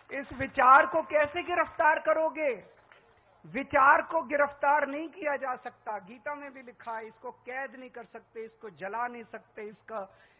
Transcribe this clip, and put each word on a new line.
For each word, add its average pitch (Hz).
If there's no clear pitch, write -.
इस 277
विचार 269
को 320
कैसे 302
गिरफ्तार 330
करोगे? 311
विचार 277
को 320
गिरफ्तार 285
नहीं 302
किया 302
जा 254
सकता। 240
गीता 247
में 285
भी 269
लिखा 233
है, 220
इसको 240
कैद 254
नहीं 254
कर 233
सकते, 226
इसको 220
जला 196
नहीं 240
सकते, -
इसका, 214